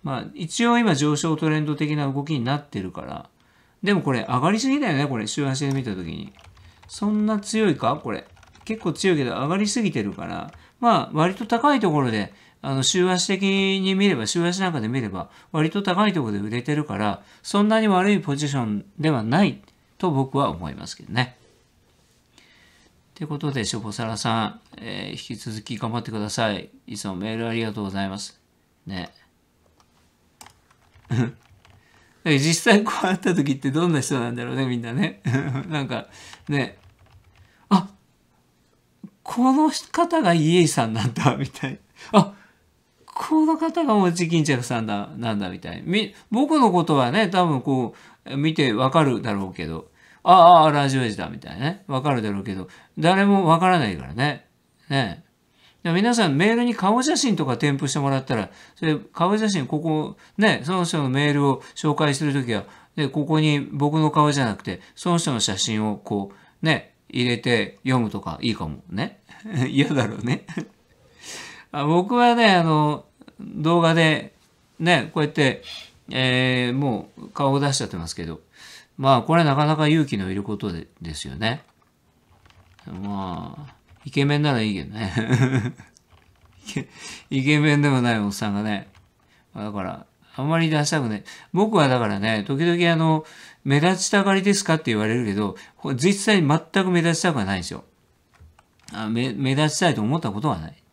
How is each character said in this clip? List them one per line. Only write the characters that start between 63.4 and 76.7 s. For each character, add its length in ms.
に 200
僕 380
の 120
顔 220
じ 80
ゃ 40
な 100
く 80
て、 180
そ 160
の 80
人 140
の 80
写 180
真 300
を 80
こ 360
う、 20
ね、 300
入 200
れ 100
て 460
読 140
む 120
と 100
か 220
い 80
い 40
か 120
も 240
ね。 300
<laughs> 220
嫌 240
だ 140
ろ 100
う 80
ね。 220
<laughs> 640
あ、 120
僕 300
は 200
ね、 180
あ 100
の、 440
動 400
画 140
で、 400
ね、 340
こ 80
う 40
や 40
っ 40
て、 300
え 640